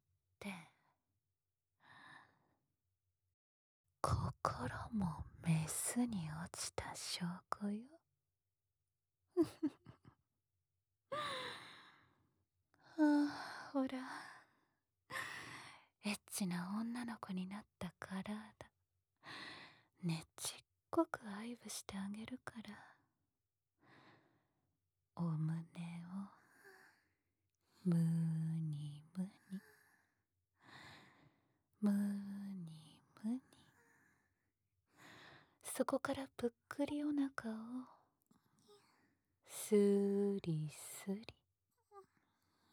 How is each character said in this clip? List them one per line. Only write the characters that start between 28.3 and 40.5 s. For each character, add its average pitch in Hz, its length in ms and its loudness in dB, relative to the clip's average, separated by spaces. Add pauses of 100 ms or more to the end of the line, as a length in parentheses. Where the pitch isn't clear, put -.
む 185 80 0
に。 196 60 -6 (2500)
む 208 120 6
に 196 1080 -2 (220)
む 214 80 0
に。 254 100 0 (2250)
そ - 220 0
こ - 160 2
か 277 140 0
ら 269 120 -2 (100)
ぷ 240 120 0
っ - 20 0 (180)
く - 180 0
り 294 180 -2
お 302 80 2
腹 269 420 2
を、 220 40 -6 (1900)
す - 260 2 (680)
り 156 280 0